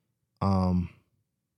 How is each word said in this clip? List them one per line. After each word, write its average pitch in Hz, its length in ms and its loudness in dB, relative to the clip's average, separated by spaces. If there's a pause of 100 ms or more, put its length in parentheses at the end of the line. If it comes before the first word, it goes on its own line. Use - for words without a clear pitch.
(420)
Um, 92 480 0 (680)